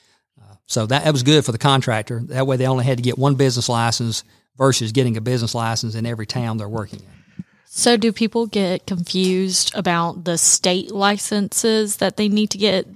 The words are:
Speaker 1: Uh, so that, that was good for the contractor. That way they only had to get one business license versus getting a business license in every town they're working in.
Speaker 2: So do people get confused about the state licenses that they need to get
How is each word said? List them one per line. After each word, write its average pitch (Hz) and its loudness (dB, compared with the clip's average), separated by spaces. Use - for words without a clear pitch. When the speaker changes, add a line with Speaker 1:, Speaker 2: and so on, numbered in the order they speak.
Speaker 1:
Uh, 101 -20
so 110 0
that, 139 2
that 156 4
was 131 2
good 147 6
for 120 -2
the 117 -2
contractor. 123 2
That 131 -2
way 131 0
they 127 0
only 127 2
had 131 0
to 120 -4
get 120 0
one 139 4
business 127 2
license 117 0
versus 123 2
getting 120 2
a 113 -6
business 117 -2
license 113 -4
in 113 -4
every 113 -6
town 117 -4
they're 104 -8
working 107 -8
in. - -20
Speaker 2:
So - 2
do 220 2
people 226 -2
get 190 -2
confused 185 -2
about 170 -2
the 170 -2
state - 2
licenses 208 0
that 190 -2
they 208 0
need 208 2
to 196 -6
get 196 0